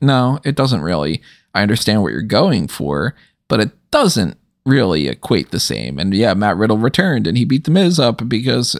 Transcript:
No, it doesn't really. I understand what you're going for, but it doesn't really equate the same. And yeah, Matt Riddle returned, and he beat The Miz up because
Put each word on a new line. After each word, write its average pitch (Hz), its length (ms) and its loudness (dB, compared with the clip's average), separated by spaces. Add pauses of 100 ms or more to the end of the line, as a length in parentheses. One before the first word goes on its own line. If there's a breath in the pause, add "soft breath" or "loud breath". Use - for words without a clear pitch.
No, 135 440 2
it 143 120 -2
doesn't 123 260 0
really. 78 400 -2 (320 soft breath)
I 98 80 2
understand 107 400 2
what 78 100 0
you're 64 100 -4
going 110 440 0
for, 71 480 -4 (320 soft breath)
but - 140 0
it 107 100 0 (220)
doesn't 180 440 2 (300)
really 95 420 2
equate 76 420 -4
the 85 100 -4
same. 60 380 -4
And 95 140 -2
yeah, 101 220 2
Matt 101 220 0
Riddle 110 220 2
returned, 135 500 0
and 117 100 0
he 120 60 2
beat 135 200 0
The 151 60 -2
Miz 175 300 4
up 117 280 0
because 120 520 -2